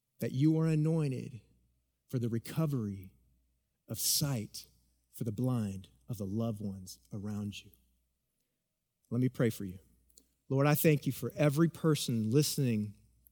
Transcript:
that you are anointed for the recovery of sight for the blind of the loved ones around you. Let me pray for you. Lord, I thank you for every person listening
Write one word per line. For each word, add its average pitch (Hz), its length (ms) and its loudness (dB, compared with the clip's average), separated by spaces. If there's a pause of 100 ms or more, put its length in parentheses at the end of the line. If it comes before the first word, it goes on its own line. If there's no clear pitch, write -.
(200)
that - 120 -4
you 151 260 2
are 160 100 2
anointed 151 760 0 (680)
for 131 120 -2
the 117 100 0
recovery 110 840 -2 (760)
of 113 120 -6
sight - 680 -2 (480)
for - 100 -10
the 113 80 -2
blind 107 560 -2 (200)
of - 100 -8
the 101 80 -6
loved 107 360 -2
ones 95 380 -10 (140)
around 104 500 -6
you. - 80 -20 (1400)
Let 120 100 0
me 127 80 2
pray 123 200 2
for 101 160 -4
you. 90 140 -10 (680)
Lord, 135 180 4
I 147 80 6
thank 151 300 4
you 143 60 0
for 120 240 -8
every 147 340 4
person 120 640 0
listening 120 640 2 (380)